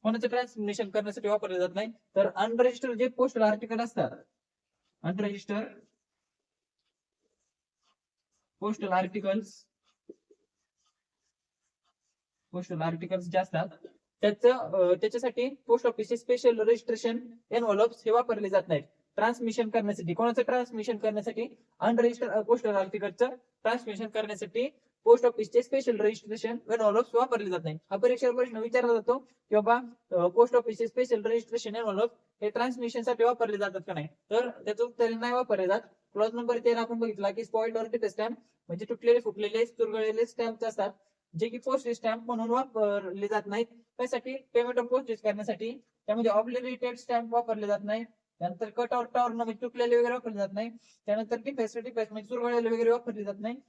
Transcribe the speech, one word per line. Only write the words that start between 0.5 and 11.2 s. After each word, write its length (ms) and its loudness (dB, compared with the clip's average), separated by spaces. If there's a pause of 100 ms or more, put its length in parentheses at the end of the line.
करण्यासाठी 380 -4
वापरले 320 -2
जात 160 2
नाही, 120 -4 (280)
तर 200 4
अनरजिस्टर्ड 640 0
जे 100 2
पोस्टल 340 0
आर्टिकल 380 2
असतात, 320 -2 (920)
अनरजिस्टर्ड 640 -4 (3000)
पोस्टल 280 -4
आर्टिकल्स, 760 -2 (2750)